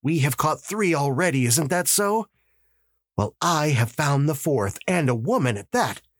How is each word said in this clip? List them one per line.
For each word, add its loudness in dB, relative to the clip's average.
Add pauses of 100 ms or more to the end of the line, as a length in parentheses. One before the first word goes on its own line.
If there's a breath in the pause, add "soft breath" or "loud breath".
We 0
have 0
caught 0
three -2
already, 0
isn't 0
that 0
so? 0 (880)
Well, -2
I 2
have 0
found 0
the 0
fourth, -2 (100)
and 0
a 2
woman 0
at -12
that. -2 (200)